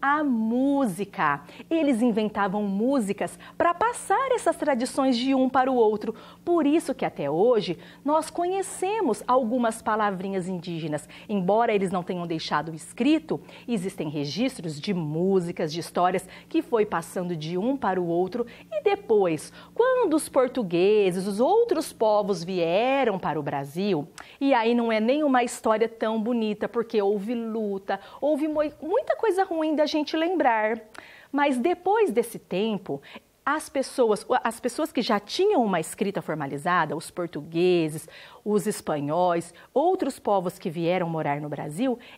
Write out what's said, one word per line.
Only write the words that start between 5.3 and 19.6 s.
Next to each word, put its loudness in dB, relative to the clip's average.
um 4
para 2
o 0
outro. 2
Por 4
isso 2
que -4
até -2
hoje 2
nós 0
conhecemos -2
algumas 0
palavrinhas -2
indígenas. -6
Embora 2
eles 0
não -2
tenham -6
deixado -2
escrito, -2
existem -4
registros -4
de -2
músicas, 0
de -6
histórias 0
que 0
foi 2
passando -4
de -4
um -2
para 0
o -2
outro. -2
E -4
depois, 2